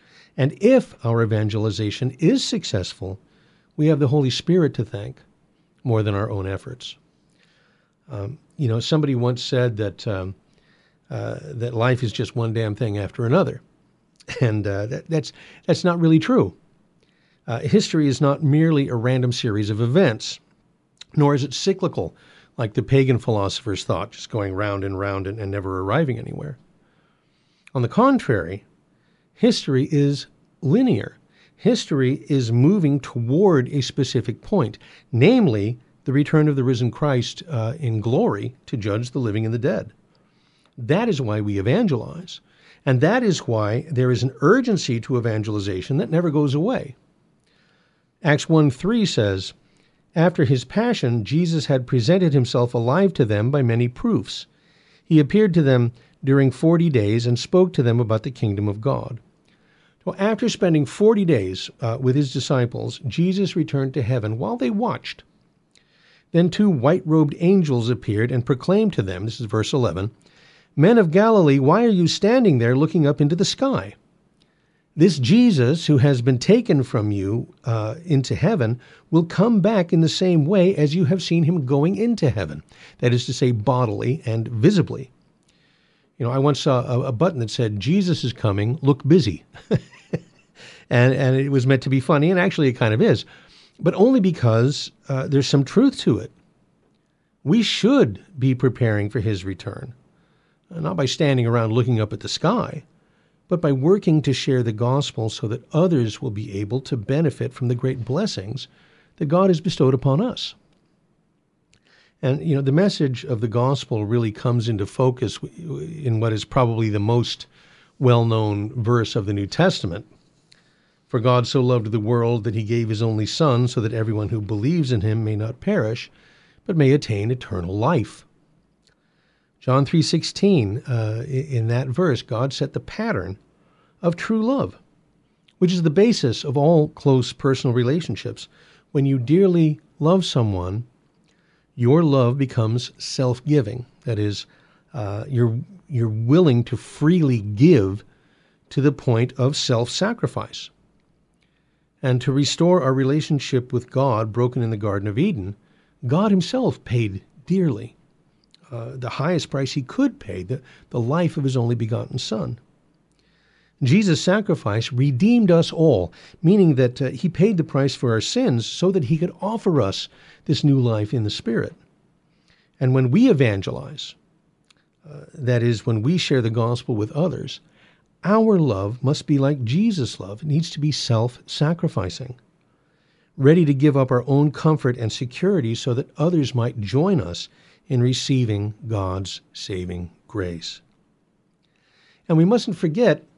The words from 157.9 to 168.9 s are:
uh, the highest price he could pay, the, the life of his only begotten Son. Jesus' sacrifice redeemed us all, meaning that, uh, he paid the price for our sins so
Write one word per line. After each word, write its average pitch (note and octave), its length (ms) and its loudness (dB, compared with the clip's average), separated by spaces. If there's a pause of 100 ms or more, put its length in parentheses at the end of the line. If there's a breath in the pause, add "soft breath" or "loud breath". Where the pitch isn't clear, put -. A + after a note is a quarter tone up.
uh, B2 240 -12
the B2 120 -10
highest D3+ 420 -4
price C3+ 200 -4
he C#3+ 120 -4
could C4 360 -2
pay, F#2 240 -12
the, B2+ 180 -8 (300 soft breath)
the - 80 -6
life D#3 380 0
of C#3+ 80 -2
his C3 120 -2
only A#2+ 200 0
begotten A2+ 420 -4
Son. C#3 400 -6 (1300)
Jesus' E3+ 360 2
sacrifice F3 680 -2
redeemed E3+ 640 2
us E3+ 200 4
all, C3 400 2 (300 loud breath)
meaning F3 320 6
that, B2 260 0
uh, C3 100 -2
he D3 180 -4
paid F#3 280 2
the E3 60 2
price C3+ 320 0
for B2 160 -2
our A2 100 2
sins D#3 460 0
so - 240 -2